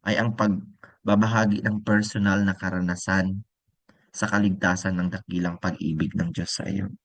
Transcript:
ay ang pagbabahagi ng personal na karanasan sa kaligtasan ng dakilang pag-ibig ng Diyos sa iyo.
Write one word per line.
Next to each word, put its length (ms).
ay 160
ang 80
pagbabahagi 1400
ng 160
personal 640
na 80
karanasan 880
sa 240
kaligtasan 720
ng 80
dakilang 480
pag-ibig 560
ng 160
Diyos 320
sa 0
iyo. 240